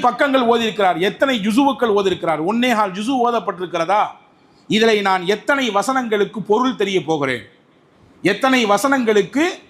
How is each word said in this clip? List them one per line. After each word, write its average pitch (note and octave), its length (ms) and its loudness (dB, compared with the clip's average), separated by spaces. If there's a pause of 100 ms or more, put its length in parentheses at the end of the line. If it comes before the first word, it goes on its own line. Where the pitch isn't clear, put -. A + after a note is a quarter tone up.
பக்கங்கள் C4 460 0
ஓதியிருக்கிறார், G3+ 480 0 (100)
எத்தனை C4+ 260 0 (100)
ஜுசுவுக்கள் A#3 520 2
ஓதியிருக்கிறார், E3+ 440 -2 (100)
ஒன்னே A#3+ 260 0
கால் G3+ 200 -2
ஜுசு A3 180 -4 (100)
ஓதப்பட்டிருக்கிறதா, F#3 760 -2 (760)
இதிலே A3 200 4 (140)
நான் F#3 140 0 (120)
எத்தனை C4+ 300 -2 (120)
வசனங்களுக்கு G#3+ 600 -2 (100)
பொருள் A#3 320 0
தெரிய G3 180 0 (100)
போகிறேன், C3+ 340 -2 (800)
எத்தனை B3 380 2 (120)
வசனங்களுக்கு A#3 720 2 (240)